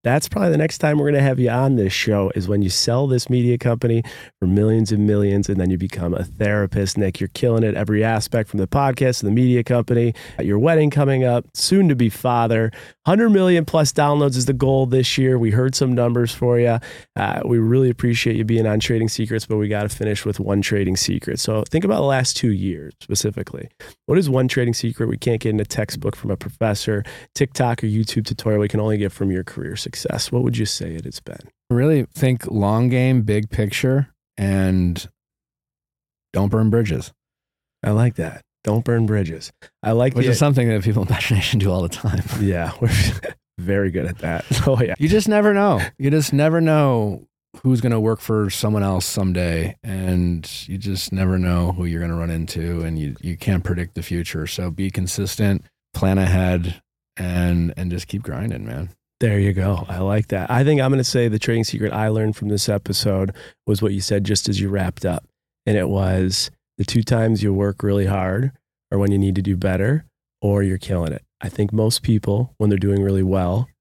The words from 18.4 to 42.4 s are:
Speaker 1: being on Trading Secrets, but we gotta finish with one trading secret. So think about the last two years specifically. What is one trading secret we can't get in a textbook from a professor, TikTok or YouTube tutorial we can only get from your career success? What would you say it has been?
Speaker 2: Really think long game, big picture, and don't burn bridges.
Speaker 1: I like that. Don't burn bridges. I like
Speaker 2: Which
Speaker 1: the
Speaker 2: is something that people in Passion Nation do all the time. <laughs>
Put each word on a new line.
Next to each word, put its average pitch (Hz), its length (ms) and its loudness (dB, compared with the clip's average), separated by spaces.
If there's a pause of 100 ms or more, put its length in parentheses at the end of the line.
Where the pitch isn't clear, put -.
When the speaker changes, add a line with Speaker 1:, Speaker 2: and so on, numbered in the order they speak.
Speaker 1:
being 113 220 2
on 107 140 2
Trading 110 280 0
Secrets, 113 380 -4
but 110 100 -2
we 107 120 0
gotta 104 200 -2
finish 107 380 -4
with 104 120 -4
one 101 220 0
trading 95 380 0
secret. - 420 -4
So 110 300 -2
think 165 120 0
about 196 180 2
the - 20 2
last 135 340 0
two 117 160 0
years 90 480 -4
specifically. - 680 -6 (340)
What 151 140 2
is 180 100 2
one 131 200 2
trading 120 260 0
secret 117 340 -2
we 117 80 -2
can't 113 240 -2
get - 80 -2
in 107 120 0
a 104 40 -2
textbook - 500 -4
from - 160 -8
a 95 60 -2
professor, 104 680 -2 (300)
TikTok - 480 0
or 113 40 -2
YouTube 110 400 0
tutorial 107 340 -2
we 104 80 0
can 104 120 0
only 107 180 0
get 101 120 -2
from 98 200 -2
your 92 140 -2
career - 320 -10
success? - 180 -10 (380)
What 123 100 2
would 120 160 0
you 110 80 -2
say 85 300 -8
it 80 80 -12
has - 160 -14
been? - 180 -16 (320)
Speaker 2:
Really 135 420 2
think 127 380 0
long 110 380 2
game, 127 340 2
big 107 260 0
picture, 131 600 0 (280)
and 95 720 0 (1300)
don't 98 160 2
burn 110 220 2
bridges. 101 420 0 (720)
Speaker 1:
I 107 60 0
like 113 260 2
that. 80 260 -8 (220)
Don't 110 200 0
burn 117 220 2
bridges. 90 460 -2 (300)
I 107 100 0
like 123 220 2
Speaker 2:
Which 123 120 2
Speaker 1:
the 131 60 4
Speaker 2:
is 120 60 2
something 131 300 4
that 107 140 2
people 104 200 2
in 92 60 -2
Passion - 280 0
Nation 95 220 0
do 98 120 2
all 90 120 0
the 85 60 -2
time. - 420 -4
<laughs> - 100 -6